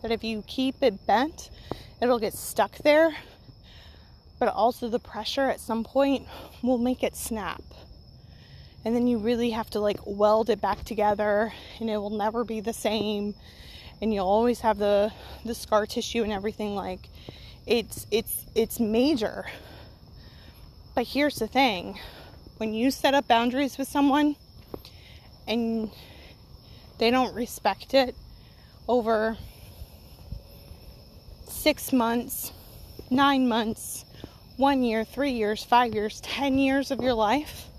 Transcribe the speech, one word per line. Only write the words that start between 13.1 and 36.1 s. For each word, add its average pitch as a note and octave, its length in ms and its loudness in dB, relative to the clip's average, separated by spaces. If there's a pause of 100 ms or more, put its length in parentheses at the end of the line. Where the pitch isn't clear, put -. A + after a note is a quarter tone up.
And G#3+ 120 0
you'll G3 140 0
always A3+ 320 4
have G#3+ 180 2
the, G#3 360 2 (320)
the A3+ 100 -6
scar G#3+ 300 0
tissue A#3 380 -4
and G#3+ 100 -2
everything. G3+ 420 -4
Like, F#3 320 -8 (580)
it's, - 460 -2
it's, - 340 -4 (100)
it's A3 260 0
major. A3 640 2 (1500)
But A#3+ 120 0
here's C#4+ 300 0
the A3 100 -2
thing. G3+ 500 0 (600)
When A3 160 -4
you A#3+ 180 2
set C4+ 220 2
up C#4 140 2
boundaries B3 500 2
with C4+ 100 -4
someone C#4+ 480 4 (1120)
and A3+ 420 -2 (1080)
they A3+ 120 2
don't B3 240 2
respect - 600 -4
it C4 220 4 (720)
over A3 500 0 (2000)
six - 460 0
months, A#3 580 -2 (580)
nine C4+ 380 4
months, A3+ 580 -2 (520)
one C4+ 260 4
year, A3 200 2
three C4+ 280 -2
years, G#3+ 320 -2
five A#3+ 300 4
years, G#3+ 280 -4